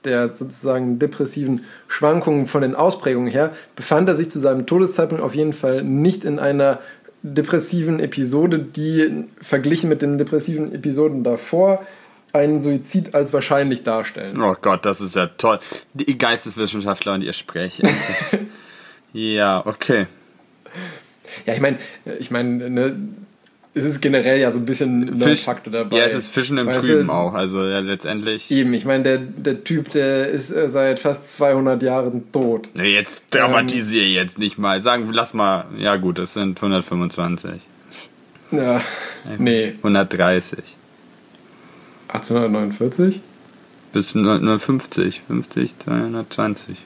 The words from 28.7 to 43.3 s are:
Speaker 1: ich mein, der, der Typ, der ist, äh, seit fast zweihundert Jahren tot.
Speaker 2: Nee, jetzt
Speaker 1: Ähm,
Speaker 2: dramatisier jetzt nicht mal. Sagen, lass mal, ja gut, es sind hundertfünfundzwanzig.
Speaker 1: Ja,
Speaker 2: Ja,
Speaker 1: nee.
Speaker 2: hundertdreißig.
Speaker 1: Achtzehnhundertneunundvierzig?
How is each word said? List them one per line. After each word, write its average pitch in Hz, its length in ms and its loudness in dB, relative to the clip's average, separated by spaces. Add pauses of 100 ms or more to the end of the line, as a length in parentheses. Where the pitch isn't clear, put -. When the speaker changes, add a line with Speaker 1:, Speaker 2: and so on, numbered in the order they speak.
Speaker 1:
ich 110 100 -4
mein, 135 180 2
der, 131 140 4
der 135 460 -4
Typ, 151 260 -2
der 135 400 0
ist, 135 220 -6
äh, 151 180 0
seit 135 300 0
fast 143 340 -2
zweihundert 135 480 2
Jahren 123 500 -2
tot. 117 440 0
Speaker 2:
Nee, 98 180 2
jetzt - 300 -2 (100)
Speaker 1:
Ähm, 131 80 4
Speaker 2:
dramatisier 117 640 2
jetzt 92 300 0
nicht 104 220 -4
mal. 98 200 2
Sagen, 117 320 2
lass 113 220 0
mal, 98 320 2 (100)
ja 101 200 2
gut, 90 240 0
es 90 140 -6
sind 98 280 -2
hundertfünfundzwanzig. 87 1040 -2 (880)
Speaker 1:
Ja, 151 80 0
Speaker 2:
Ja, 123 220 2 (580)
Speaker 1:
nee. 113 420 2
Speaker 2:
hundertdreißig. 92 920 2 (1300)
Speaker 1:
Achtzehnhundertneunundvierzig? 117 1120 0 (720)